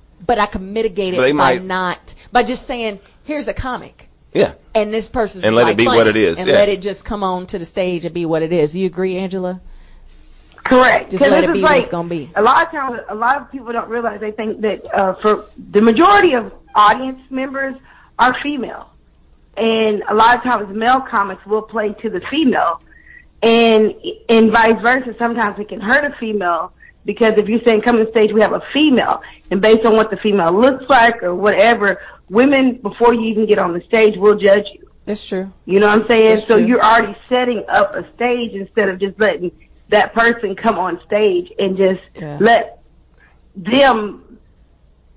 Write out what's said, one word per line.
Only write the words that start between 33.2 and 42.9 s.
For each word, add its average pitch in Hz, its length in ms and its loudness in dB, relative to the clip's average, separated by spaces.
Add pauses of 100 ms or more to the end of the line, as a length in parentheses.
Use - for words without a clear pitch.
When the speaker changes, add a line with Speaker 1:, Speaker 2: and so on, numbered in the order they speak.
Speaker 3:
even 220 260 -2
get 208 100 2
on 185 160 -2
the 175 140 -8
stage, 220 300 2
will 208 180 4
judge 202 380 2
you. - 120 -20 (200)
Speaker 1:
That's 208 200 -10
true. 190 260 -8 (140)
Speaker 3:
You 190 140 0
know 208 80 4
what 214 140 2
I'm 214 80 -4
saying? 220 260 4
Speaker 1:
That's 214 120 -4
Speaker 3:
So 220 100 4
Speaker 1:
true. 220 100 2
Speaker 3:
you're 240 160 2
already 220 320 2 (140)
setting 247 400 -2
up 196 260 0
a 180 180 -8
stage 240 380 -4
instead 196 380 -4
of 185 100 -6
just 196 200 -6
letting 180 320 -2 (360)
that - 260 2
person 226 420 0
come 226 220 -2
on 175 300 -4
stage 202 500 0
and 190 200 -4
just 190 240 0 (140)
Speaker 1:
Yeah. 147 260 -12
Speaker 3:
let 226 380 2 (760)